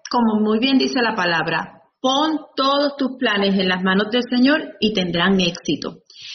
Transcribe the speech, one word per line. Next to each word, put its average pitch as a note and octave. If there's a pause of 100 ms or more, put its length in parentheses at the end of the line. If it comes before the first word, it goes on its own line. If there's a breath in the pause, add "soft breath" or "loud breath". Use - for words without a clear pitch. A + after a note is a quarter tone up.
(100)
como A3
muy G#3+
bien C4+
dice C4
la A3+
palabra, E3 (200)
pon D4 (160)
todos C#4+
tus C4
planes G3
en F#3
las F#3
manos F#3+
del A#3+
Señor C#4
y G#3+
tendrán F#3
éxito. - (340 loud breath)